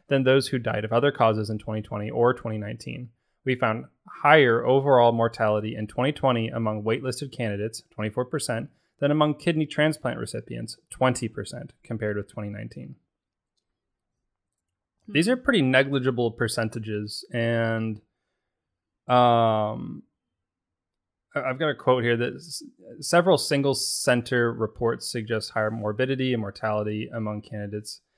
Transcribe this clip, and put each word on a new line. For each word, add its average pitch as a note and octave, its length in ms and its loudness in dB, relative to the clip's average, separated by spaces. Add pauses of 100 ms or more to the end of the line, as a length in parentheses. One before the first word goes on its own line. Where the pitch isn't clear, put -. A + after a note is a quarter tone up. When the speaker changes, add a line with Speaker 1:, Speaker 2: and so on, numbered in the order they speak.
Speaker 1:
than C3+ 160 2
those C3 240 4
who C3 100 -2
died G#2+ 260 -4
of G#2+ 80 -6
other B2 200 4
causes A2 380 2
in G#2+ 80 -4
twenty G#2+ 240 -8
twenty G#2 280 -8
or A#2+ 220 2
twenty A2 260 -6
nineteen. A#2 520 -12 (340)
We C3 120 0
found A#2 280 0 (380)
higher C3+ 420 6
overall B2+ 480 6
mortality A2+ 640 0
in G#2+ 120 -6
twenty C3+ 240 0
twenty A#2+ 360 0
among A2 360 -4
waitlisted B2+ 520 -4
candidates, A2 540 -4
twenty-four A2 360 -4
percent, A#2 440 -6 (300)
than C#3+ 100 2
among D3+ 240 4
kidney D#3 320 -2
transplant D3+ 540 -2
recipients, A2+ 560 -10 (140)
twenty B2+ 360 0
percent, - 460 -12 (100)
compared A2 340 -4
with G2+ 140 -8
twenty G#2 200 -10
nineteen. A2+ 440 -14 (2250)
These F3 180 0
Speaker 2:
Hmm. A#3+ 60 2
Speaker 1:
are A#3+ 40 2
pretty A#3+ 260 2
negligible C3 720 2
percentages, A2 1000 -6
and, A2+ 680 -2 (1080)
um, A#2 960 2 (1300)
I, C#3+ 140 -4
I've C3 120 -4
got D#3 80 2
a C#3+ 80 0
quote B2+ 260 4
here A#2+ 140 4
that A#2+ 180 -2
s-, D3+ 300 -14 (360)
several E3+ 380 4
single C#3 360 2
center A#2+ 760 0
reports A2+ 560 -4
suggest A2 420 -4
higher G#2+ 200 0
morbidity B2 640 -2
and A#2 80 0
mortality G#2+ 760 -4
among G#2+ 280 -6
candidates. G#2 580 -10 (180)